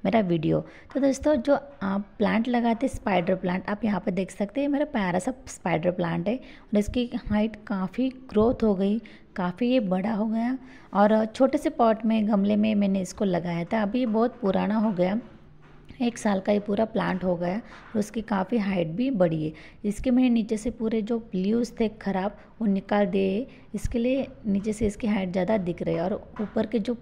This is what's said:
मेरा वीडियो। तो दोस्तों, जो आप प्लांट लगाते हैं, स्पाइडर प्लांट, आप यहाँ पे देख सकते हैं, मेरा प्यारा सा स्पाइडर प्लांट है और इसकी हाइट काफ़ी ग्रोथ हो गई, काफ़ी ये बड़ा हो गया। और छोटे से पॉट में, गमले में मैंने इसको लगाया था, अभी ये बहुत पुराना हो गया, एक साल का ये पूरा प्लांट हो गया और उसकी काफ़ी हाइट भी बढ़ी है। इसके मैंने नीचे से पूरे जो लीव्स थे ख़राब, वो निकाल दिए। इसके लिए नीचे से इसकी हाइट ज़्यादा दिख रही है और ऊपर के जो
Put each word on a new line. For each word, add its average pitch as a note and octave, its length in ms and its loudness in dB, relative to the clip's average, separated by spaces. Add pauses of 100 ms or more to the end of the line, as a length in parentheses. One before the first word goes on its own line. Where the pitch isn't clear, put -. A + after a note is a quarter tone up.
मेरा G#3 140 4
वीडियो। E3 420 2
तो - 380 -10
दोस्तों, C#4 360 2
जो C4+ 240 2 (240)
आप G3 340 -4
प्लांट G#3+ 300 2
लगाते A#3 400 0
हैं, A#3+ 60 -2
स्पाइडर F#3 420 0
प्लांट, F#3 340 -2
आप G#3 160 -4
यहाँ G#3 140 0
पे - 120 -2
देख F#3 200 -2
सकते G#3 300 -4
हैं, C#4+ 60 0
मेरा C#4+ 180 2
प्यारा F#3+ 340 0
सा C4 140 -2 (140)
स्पाइडर E3+ 440 0
प्लांट E3+ 360 -2
है A3+ 80 0
और - 420 -6
इसकी A#3+ 380 0
हाइट G#3+ 400 -2 (120)
काफ़ी G3+ 420 -2
ग्रोथ A3+ 540 0
हो G#3+ 120 4
गई, G3 260 0 (340)
काफ़ी F3+ 320 -2
ये B3+ 120 4
बड़ा F#3+ 340 0
हो G#3 120 0
गया। A#3 320 -2 (360)
और G#3+ 320 6
छोटे B3+ 320 2
से D4+ 120 0
पॉट A3+ 360 2
में, A3 220 2
गमले G3+ 280 2
में G#3+ 200 2
मैंने G3 260 2
इसको F#3+ 240 -4
लगाया E3+ 380 0
था, A3 200 -2
अभी G#3+ 160 -2
ये B3+ 60 2
बहुत A3+ 360 0
पुराना F#3+ 340 0
हो A3 160 2
गया, F3+ 280 0 (840)
एक A#3+ 160 -2
साल G3+ 220 0
का G#3 120 -2
ये G#3 80 4
पूरा G3+ 260 0
प्लांट F#3 380 -2
हो F3+ 120 2
गया F3 200 -2
और - 440 -8
उसकी G#3+ 220 -4
काफ़ी G3 360 0
हाइट F#3+ 300 0
भी B3 240 -2
बढ़ी D#3+ 340 2
है। D#3 80 -4 (320)
इसके G#3 260 0
मैंने B3+ 180 6
नीचे A3+ 280 0
से A3+ 140 -4
पूरे A3 300 -2
जो A3+ 320 -4
लीव्स G#3 460 0
थे A3 100 2
ख़राब, G3 480 -4 (240)
वो A3+ 60 2
निकाल G3+ 380 2
दिए। G3 420 0 (280)
इसके A#3 240 -2
लिए B3+ 280 0 (180)
नीचे G3+ 280 0
से G#3+ 140 0
इसकी G3+ 200 -2
हाइट F#3+ 240 0
ज़्यादा F#3+ 260 2
दिख F3 240 -4
रही E3 140 0
है E3 60 -2
और G3 300 -4 (100)
ऊपर G#3+ 240 -2
के A3 140 -2
जो A#3 220 -2